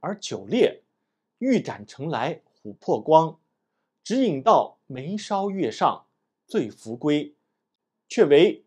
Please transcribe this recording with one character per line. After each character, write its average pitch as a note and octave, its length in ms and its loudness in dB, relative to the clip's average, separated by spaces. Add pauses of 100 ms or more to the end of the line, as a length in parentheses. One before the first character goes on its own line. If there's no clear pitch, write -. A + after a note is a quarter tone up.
而 G3 140 -6
酒 G2 320 -12
冽， F3+ 340 0 (580)
玉 A#3+ 200 0
盏 G2+ 280 -10
盛 C#3 200 -12
来 C#3+ 340 -6 (200)
琥 G#2 140 -16
珀 C3 260 -4
光， D#3 380 4 (640)
只 C4 240 0
饮 C3+ 160 -2
到 D3 420 4
眉 C#3 320 -10
梢 G3+ 320 -4
月 F#3 220 -2
上 A#2+ 340 -2 (400)
醉 D#3+ 240 -4
扶 A2 260 -14
归， D3 400 -2 (720)
却 A3 180 2
为 D3+ 420 4